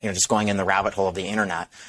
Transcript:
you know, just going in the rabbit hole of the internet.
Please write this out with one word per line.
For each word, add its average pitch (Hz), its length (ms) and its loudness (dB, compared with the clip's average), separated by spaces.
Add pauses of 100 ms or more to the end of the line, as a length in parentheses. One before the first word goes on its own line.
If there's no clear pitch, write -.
you 110 80 -4
know, - 20 -2
just 92 160 0
going 107 200 2
in 101 100 0
the 95 60 2
rabbit 98 280 2
hole 98 160 0
of 87 60 -4
the 92 120 -6
internet. 95 420 -2 (200)